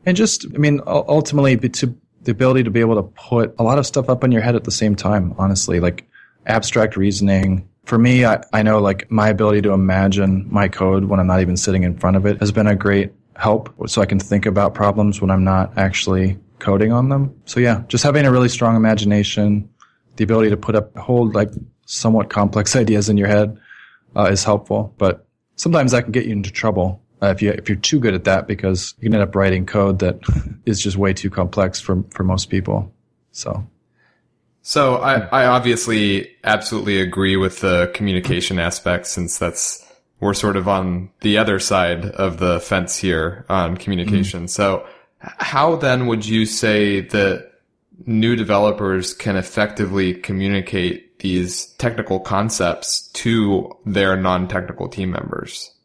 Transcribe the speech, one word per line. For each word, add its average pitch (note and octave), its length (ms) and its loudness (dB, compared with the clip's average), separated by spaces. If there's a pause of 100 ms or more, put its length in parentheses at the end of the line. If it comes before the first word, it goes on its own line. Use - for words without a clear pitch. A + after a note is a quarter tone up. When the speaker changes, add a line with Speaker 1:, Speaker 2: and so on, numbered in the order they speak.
Speaker 1:
and F3+ 100 2
just, G#3+ 300 0 (100)
I - 20 -6
mean, D3 180 4
u-, - 120 -4
ultimately, C#3+ 680 2
be, A#2+ 120 0
to B2 260 -4 (280)
the - 80 -2
ability C3 320 4
to A2+ 80 -2
be A#2 80 2
able A2+ 160 4
to G2+ 80 0
put A#2 560 -2
a A#2 40 4
lot B2 140 4
of C#3 80 0
stuff B2+ 240 -2
up B2 140 0
in B2+ 80 4
your A2+ 100 4
head A#2+ 140 0
at A2+ 80 -2
the - 80 -4
same G#2 240 0
time, F#2+ 420 -2
honestly, F#2+ 440 0
like, F2 260 -2 (380)
abstract A2 500 0
reasoning. F#2+ 720 0 (160)
For - 140 0
me, B2 260 6
I, A2 180 2 (120)
I G#2+ 100 2
know, G#2+ 160 4
like, G2 320 -2
my G#2+ 160 2
ability G#2 360 2
to G#2 80 2
imagine F#2+ 800 2
my G2+ 200 2
code F#2+ 360 0
when G2 140 0
I'm F2+ 80 2
not F#2 140 4
even F2+ 160 0
sitting F#2+ 260 0
in F2+ 140 -2
front F#2+ 180 2
of F#2+ 100 2
it G2+ 140 0
has G2+ 140 0
been G#2+ 140 2
a G#2 100 4
great G2 340 2 (240)
help, G#2+ 380 -2 (160)
so - 120 0
I G2 40 4
can G2 140 0
think G2+ 260 0
about G2+ 280 0
problems G#2 460 0
when F#2+ 120 0
I'm F#2+ 120 4
not F#2+ 340 0
actually F#2+ 640 0 (200)
coding G#2 340 2
on B2+ 160 2
them. C#3 340 0
So - 160 -6
yeah, A#2 300 2
just B2 160 0
having C#3+ 200 4
a C3+ 60 6
really B2+ 180 4
strong A2+ 280 2
imagination, G#2 920 2 (460)
the A2 80 0
ability A2 280 4
to G#2 60 0
put - 180 -2
up, - 200 -2
hold, A#2+ 400 0
like, G#2 160 0 (340)
somewhat A2 440 0
complex G2+ 440 0
<laughs> C3+ 40 2
ideas G#2+ 320 2
in G#2 80 4
your G2+ 100 2
head, G#2+ 300 2 (580)
uh, G2 160 2
is G2 140 -2
helpful. G#2 520 -2
But F#2 300 -2 (340)
sometimes D#3 300 2
that A#2+ 120 2
can A#2+ 80 -6
get A#2+ 140 0
you A#2+ 60 -4
into G2+ 200 -4
trouble, F#2+ 500 -2 (200)
uh, G2+ 60 2
if F#2+ 140 0
you, G2+ 100 0
if - 180 -8
you're G#2 60 0
too C#3+ 240 0
good A2 160 0
at F2+ 80 -4
that, F#2+ 240 0
because F#2+ 520 -4
you - 40 -14
can A2 100 0
end G#2+ 80 2
up G2 140 -2
writing F#2 300 2
code G2 340 0
that F2+ 200 -2 (220)
<laughs> - 240 -10
is G#2 160 -2
just G2 160 -4
way G2 160 0
too F#2+ 160 -6
complex F#2 500 -2
for, F#2+ 300 -2
for - 140 -8
most F#2 260 -2
people. F#2+ 420 -4 (400)
So. - 360 -10 (960)
Speaker 2:
So C3+ 320 0
I, A#2+ 320 0
I B2+ 180 2
obviously A#2 840 0 (120)
absolutely G#2 580 -2
agree F#2+ 340 0
with F#2+ 260 -2
the F2 320 2
communication F#2 640 -2
aspect, F2 480 -4
since F2 300 -6
that's, - 500 -6 (320)
we're G2+ 140 0
sort G2+ 220 -2
of F#2+ 120 -2
on F#2 440 -2 (100)
the G#2 160 0
other G#2 220 0
side F2 460 -2
of F#2+ 320 -4
the F2 220 0
fence F#2 380 -4
here E2 520 -4
on F2+ 280 -2
communication. F#2+ 640 -2
Speaker 1:
Mm-hmm. F2 60 -12
Speaker 2:
So G2 400 -2 (360)
h-, - 140 -16
how D3+ 380 0
then B2+ 320 0
would A2 180 -2
you A2 200 0
say G#2 560 0
that G2 500 -2 (540)
new A2+ 300 2
developers G#2 800 0
can G#2 220 -4
effectively F#2+ 800 -2
communicate F#2+ 1040 -6
these F2+ 480 -4 (100)
technical A2+ 420 -4
concepts G2 880 -4
to G#2+ 640 -2 (140)
their G2 320 0
non-technical F#2 720 -4
team F#2 220 -6
members? - 600 -10 (120)